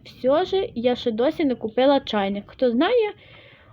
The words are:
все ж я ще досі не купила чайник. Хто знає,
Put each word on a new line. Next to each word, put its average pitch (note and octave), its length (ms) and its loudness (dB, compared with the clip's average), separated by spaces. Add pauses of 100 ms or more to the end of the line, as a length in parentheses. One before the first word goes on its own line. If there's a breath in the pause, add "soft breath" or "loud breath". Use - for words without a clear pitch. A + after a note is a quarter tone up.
все D4 400 0
ж F#4+ 300 -2
я A#3+ 220 0
ще A#3+ 140 -4
досі C4 340 0
не B3+ 100 0
купила C4 460 2
чайник. G3+ 460 -4
Хто - 240 -2
знає, G#4 440 2 (580 loud breath)